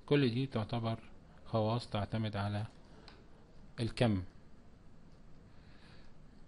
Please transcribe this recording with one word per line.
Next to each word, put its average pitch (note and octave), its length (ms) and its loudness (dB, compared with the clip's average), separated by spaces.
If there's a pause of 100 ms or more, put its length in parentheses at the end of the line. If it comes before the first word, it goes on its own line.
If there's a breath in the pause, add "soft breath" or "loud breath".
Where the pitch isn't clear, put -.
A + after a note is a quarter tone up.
كل C#3+ 240 8
دي B2+ 160 2
تعتبر A2+ 520 0 (480)
خواص A2+ 440 4
تعتمد G#2+ 460 0
على G#2 300 2 (1120 loud breath)
الكم. G#2+ 420 6 (2250 loud breath)